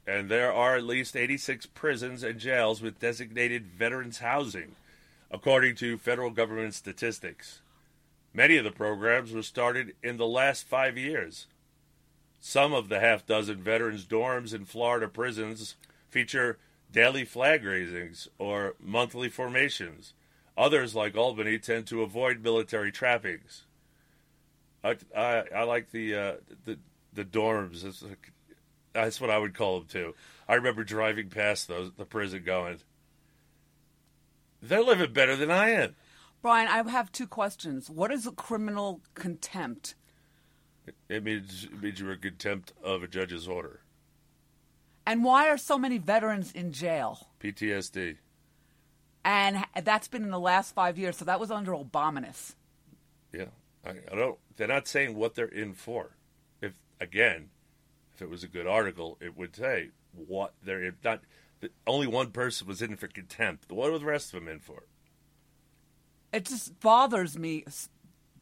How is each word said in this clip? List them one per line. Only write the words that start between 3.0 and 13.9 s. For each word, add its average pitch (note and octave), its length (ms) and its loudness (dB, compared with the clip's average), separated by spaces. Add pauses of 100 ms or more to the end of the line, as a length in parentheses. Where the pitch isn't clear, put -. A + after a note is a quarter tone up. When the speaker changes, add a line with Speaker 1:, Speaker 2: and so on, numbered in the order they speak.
Speaker 1:
veterans A#2 540 -4
housing, A#2 540 -2 (560)
according C3 440 4
to A#2 240 -4
federal A#2+ 320 -2
government A2 420 -2
statistics. - 880 -8 (720)
Many D3 240 8
of B2 80 4
the G#2+ 60 -4
programs A2+ 600 0
were A2+ 100 -4
started A#2+ 600 -2
in A#2+ 140 -4
the A2+ 100 0
last C3 400 2
five C3 300 2
years. B2+ 500 -6 (920)
Some C#3+ 320 4
of A#2 160 0
the G2+ 120 0
half A2 260 4
dozen G#2+ 360 0
veterans' G#2+ 440 0